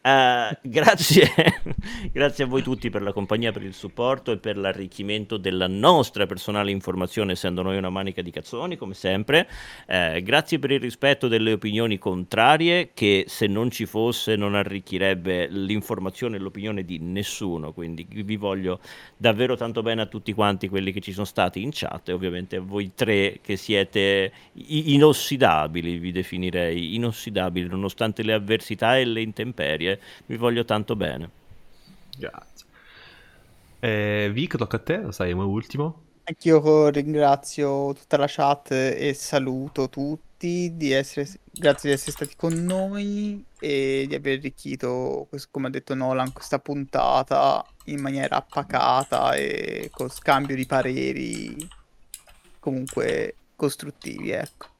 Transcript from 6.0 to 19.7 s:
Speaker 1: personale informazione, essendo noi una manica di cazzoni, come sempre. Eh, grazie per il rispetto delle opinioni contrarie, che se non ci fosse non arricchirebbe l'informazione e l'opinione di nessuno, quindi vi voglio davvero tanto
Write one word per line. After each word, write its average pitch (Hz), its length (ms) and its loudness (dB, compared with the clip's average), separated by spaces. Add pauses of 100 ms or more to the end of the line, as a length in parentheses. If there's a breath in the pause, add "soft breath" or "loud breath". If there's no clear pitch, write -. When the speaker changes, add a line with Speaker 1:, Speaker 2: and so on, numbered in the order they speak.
Speaker 1:
personale 101 440 -2
informazione, 95 640 -2
essendo 90 300 -2
noi 95 140 0
una 95 140 -2
manica 95 320 -6
di 87 80 -8
cazzoni, 127 460 -8
come 101 180 -10
sempre. 107 540 2 (380 loud breath)
Eh, 87 360 0
grazie 143 380 2
per 135 100 -2
il 139 80 2
rispetto 135 480 0
delle 110 280 4
opinioni 107 440 0
contrarie, 131 960 4
che 101 320 4
se - 220 -2
non 110 240 0
ci - 140 -6
fosse 110 500 0
non 101 180 0
arricchirebbe 95 920 0
l'informazione 98 880 -4
e - 20 -8
l'opinione 98 460 -8
di 85 160 -8
nessuno, 87 720 -6
quindi 82 360 -10
vi 104 280 -6
voglio 98 420 -2 (380 loud breath)
davvero 117 400 2
tanto 117 260 -4